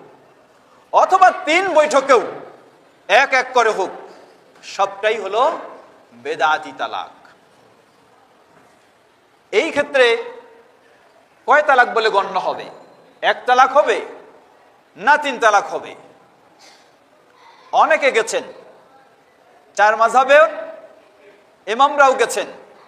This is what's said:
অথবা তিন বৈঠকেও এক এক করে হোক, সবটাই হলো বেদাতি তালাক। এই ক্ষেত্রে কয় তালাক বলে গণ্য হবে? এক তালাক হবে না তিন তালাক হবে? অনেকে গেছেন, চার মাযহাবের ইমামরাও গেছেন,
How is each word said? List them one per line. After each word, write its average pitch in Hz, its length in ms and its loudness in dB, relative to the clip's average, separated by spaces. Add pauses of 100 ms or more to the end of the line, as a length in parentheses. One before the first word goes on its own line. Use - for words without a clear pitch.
(920)
অথবা 349 400 4
তিন 349 420 -2
বৈঠকেও 277 480 4 (840)
এক 269 260 2
এক 254 200 -2
করে 233 160 2
হোক, 185 200 -4 (760)
সবটাই 214 540 -4
হলো 220 420 -2 (540)
বেদাতি 151 640 -4
তালাক। 104 500 -12 (2250)
এই 269 180 0
ক্ষেত্রে 262 540 0 (1200)
কয় 277 140 4
তালাক 269 280 2
বলে 220 200 -2
গণ্য 190 300 -2
হবে? 123 260 -6 (560)
এক 185 240 -2
তালাক 254 320 2
হবে 247 280 0 (920)
না 247 220 2
তিন 277 220 -8
তালাক 208 280 2
হবে? 120 280 -12 (1800)
অনেকে 269 400 2
গেছেন, 202 320 -4 (1300)
চার 214 220 2
মাযহাবের 262 500 4 (1200)
ইমামরাও 269 460 2
গেছেন, 214 340 -4 (400)